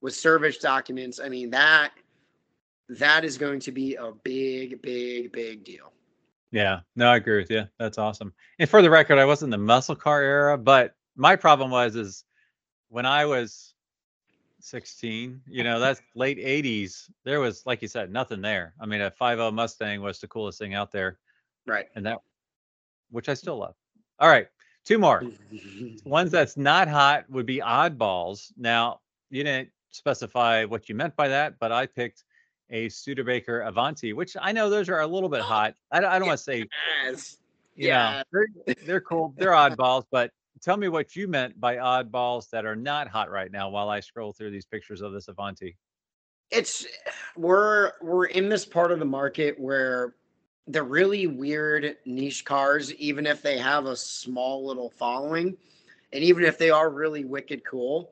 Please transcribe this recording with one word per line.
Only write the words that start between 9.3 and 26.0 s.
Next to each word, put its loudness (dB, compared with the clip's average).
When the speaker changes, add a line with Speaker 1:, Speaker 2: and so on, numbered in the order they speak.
Speaker 2:
the -2
muscle 4
car 0
era, 2
but 6
my 8
problem 6
was, 2
is -10
when -6
I 2
was -4
sixteen, -10
you -6
know, 0
that's 0
Speaker 1:
<laughs> -20
Speaker 2:
late -2
eighties, -4
there -2
was, -4
like -4
you -10
said, -8
nothing -6
there. -4
I -14
mean, -4
a -2
five -2
oh 0
Mustang -6
was -8
the -16
coolest -10
thing -10
out -6
there. -4
Speaker 1:
Right. -4
Speaker 2:
And -10
that, -6
which -10
I -4
still -10
love. -12
All 8
right, 6
two 4
more. 4
Speaker 1:
<laughs> -16